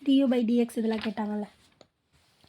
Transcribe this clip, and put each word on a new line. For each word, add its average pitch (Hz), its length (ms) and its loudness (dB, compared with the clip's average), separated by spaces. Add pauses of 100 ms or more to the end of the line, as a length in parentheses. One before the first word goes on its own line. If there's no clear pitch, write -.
டி 277 120 2
யூ 277 120 4
by 247 160 2
டி 233 140 0
எக்ஸ் 240 220 0
இதெல்லாம் 220 260 -2
கேட்டாங்கல்ல. 208 420 -4 (1040)